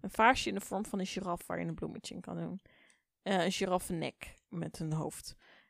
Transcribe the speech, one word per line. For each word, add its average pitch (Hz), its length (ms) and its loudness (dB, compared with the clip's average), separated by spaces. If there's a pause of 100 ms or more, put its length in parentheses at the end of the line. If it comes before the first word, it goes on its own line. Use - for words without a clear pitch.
Een 185 100 -8
vaasje 233 380 8
in 202 60 -2
de 196 60 0
vorm 196 240 -2
van 208 140 -4
een 190 80 0
giraf 185 400 -4
waar 170 140 -2
je 170 60 0
een 165 80 -2
bloemetje - 400 -8
in 185 60 -10
kan 175 160 -8
doen. 170 240 -4 (640)
Eh, 185 220 4
een 185 80 2
giraffennek 180 880 -2 (100)
met 165 300 -6
een 160 140 -2
hoofd. - 420 -4 (360)